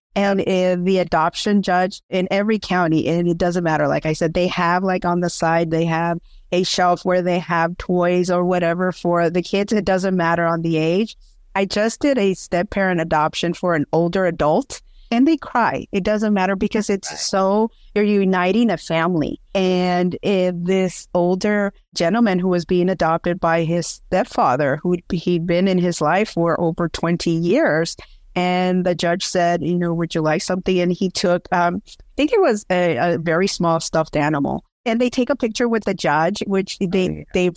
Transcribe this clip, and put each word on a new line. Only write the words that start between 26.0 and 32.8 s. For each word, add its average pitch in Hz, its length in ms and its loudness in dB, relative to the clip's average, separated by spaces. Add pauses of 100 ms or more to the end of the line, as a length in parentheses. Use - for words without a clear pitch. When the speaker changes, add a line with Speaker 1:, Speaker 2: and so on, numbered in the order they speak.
Speaker 1:
life 175 300 0
for 170 300 0
over 170 280 -2
twenty 170 420 -2
years. 170 680 0 (380)
And 180 500 0
the 180 120 0
judge 175 280 -2
said, 175 380 0
you 175 160 0
know, 170 160 0
"Would 170 220 -4
you 165 60 -2
like 156 200 0
something?" 185 380 0
And 175 100 2
he 180 200 -2
took, 180 420 -2
um, 175 340 2
I - 60 -20 (240)
think 294 160 0
it 453 80 4
was 247 280 2
a, 180 280 2